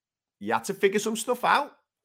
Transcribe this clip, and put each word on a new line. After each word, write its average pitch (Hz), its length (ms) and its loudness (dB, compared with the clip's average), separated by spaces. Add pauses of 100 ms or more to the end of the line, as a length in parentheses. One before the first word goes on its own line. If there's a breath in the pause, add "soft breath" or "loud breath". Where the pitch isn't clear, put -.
(400)
You 104 140 -2
had 113 100 0
to 190 100 -4
figure 196 240 2
some 220 160 -2
stuff 247 300 -4
out. 240 280 2 (320)